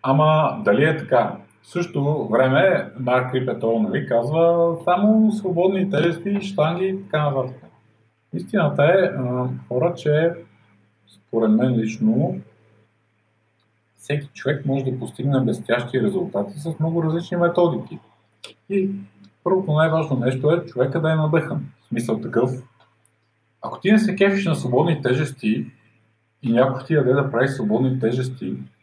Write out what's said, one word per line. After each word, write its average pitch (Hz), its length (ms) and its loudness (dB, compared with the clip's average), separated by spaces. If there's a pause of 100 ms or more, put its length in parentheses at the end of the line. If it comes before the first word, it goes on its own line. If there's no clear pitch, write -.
ама 151 600 4
дали 110 200 6
е 160 120 2
така?“ - 380 0 (280)
В - 40 -20
същото 147 640 -2
време 135 580 2 (100)
Марк 127 340 0
Рипето, 117 460 -2
нали, - 280 -2
казва, 165 760 2
„Само 214 480 4
свободни 185 580 0
тежести, 190 520 0
щанги 175 440 -2
и 190 180 -4
така 151 260 -2
нататък.“ 131 260 -4 (800)
Истината 156 500 0
е, 151 40 4 (300)
а, 127 300 -2 (200)
хора, 156 280 0
че 160 360 0 (760)
според 113 440 -2
мен 127 280 2
лично 117 560 0 (1600)
всеки 147 360 -6
човек - 320 -4
може 135 200 -2
да 127 140 -4
постигне 135 420 -2
блестящи 120 600 -2
резултати 98 580 -4
с 156 200 -6
много 165 240 0
различни 170 340 -4
методики. 170 600 0 (720)
И 196 200 0 (540)
първото 185 280 0
най-важно 151 480 2
нещо 131 320 0
е 175 140 0
човека 147 360 -2
да 160 100 0
е 160 40 2
надъхан. 156 500 -2 (180)
В - 40 -20
смисъл 113 340 -4
такъв, 127 300 0 (1080)
ако - 180 -10
ти 196 120 2
не 214 80 8
се 208 160 0
кефиш 196 300 2
на 160 100 2
свободни 147 460 0
тежести 127 640 -2 (800)
и 113 80 -2
някой 131 320 2
ти 160 120 -2
даде 131 180 4
да 143 180 0
правиш 135 200 0
свободни 127 480 0
тежести 127 540 -4 (300)